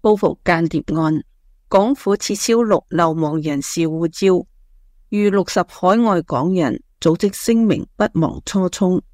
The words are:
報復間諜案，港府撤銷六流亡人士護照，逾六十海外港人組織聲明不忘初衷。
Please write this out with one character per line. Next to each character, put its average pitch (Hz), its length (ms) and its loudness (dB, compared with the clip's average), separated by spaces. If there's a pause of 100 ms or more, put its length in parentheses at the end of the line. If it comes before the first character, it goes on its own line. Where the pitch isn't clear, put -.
(120)
報 208 60 4
復 180 260 0
間 165 220 2
諜 160 340 -4
案， 156 240 0 (460)
港 220 260 2
府 202 220 -2
撤 - 160 -6
銷 226 300 0
六 208 260 0
流 165 240 0
亡 156 280 -2
人 147 200 -4
士 - 200 -6
護 160 280 -2
照， 180 360 0 (640)
逾 208 220 0
六 190 180 0
十 180 220 -2
海 185 260 2
外 214 280 2
港 151 300 -2
人 151 300 -2 (160)
組 165 160 2
織 196 180 -2
聲 226 260 0
明 214 360 0
不 208 100 0 (140)
忘 147 240 -2
初 190 240 -2
衷。 185 340 0 (120)